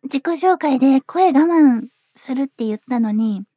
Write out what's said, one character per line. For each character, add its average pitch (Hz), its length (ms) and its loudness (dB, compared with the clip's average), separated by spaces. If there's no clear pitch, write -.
自 269 160 -6
己 - 40 -20
紹 339 320 0
介 277 220 -2
で 269 220 4
声 370 260 0
我 359 60 4
慢 294 560 2
す - 200 -10
る 269 100 -4
っ 269 40 -8
て - 160 -10
言 214 120 -4
っ - 120 -16
た 247 120 -2
の 220 120 -2
に 208 320 -4